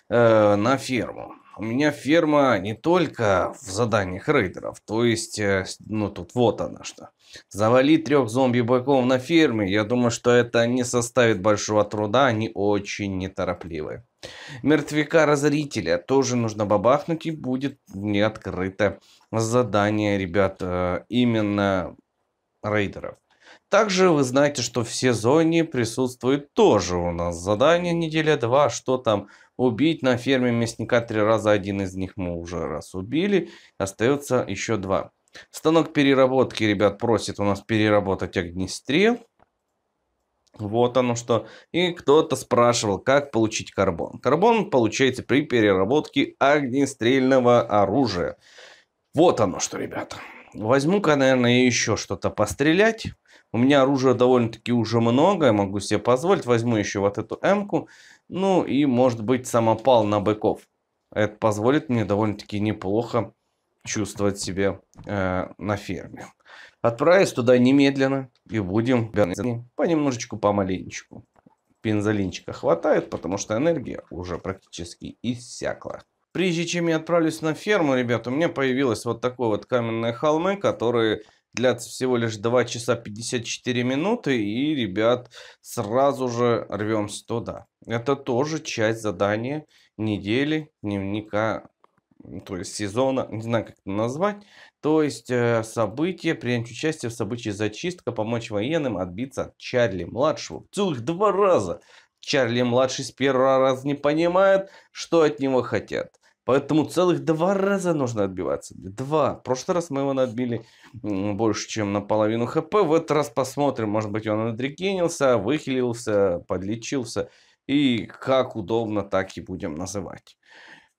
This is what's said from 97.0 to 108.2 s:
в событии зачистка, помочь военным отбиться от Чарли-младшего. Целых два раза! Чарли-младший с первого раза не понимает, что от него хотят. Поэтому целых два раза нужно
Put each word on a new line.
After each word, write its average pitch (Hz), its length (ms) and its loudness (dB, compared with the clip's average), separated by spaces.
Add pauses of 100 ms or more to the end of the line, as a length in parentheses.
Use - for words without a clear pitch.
в 113 40 -8
событии 117 360 -6
зачистка, 107 640 -6
помочь 117 400 -6
военным 120 460 -4
отбиться 92 480 -8
от - 120 -18
Чарли-младшего. 110 1120 -4
Целых 175 300 -4
два 170 300 -2
раза! 175 480 0 (400)
Чарли-младший 123 840 0
с - 60 -12
первого 131 480 2
раза 131 280 0
не 143 80 0
понимает, 175 720 2 (220)
что - 300 0
от 147 180 2
него 135 240 2
хотят. - 560 -6 (240)
Поэтому 139 420 2
целых 165 380 0
два 165 300 0
раза 190 400 0
нужно 117 320 -2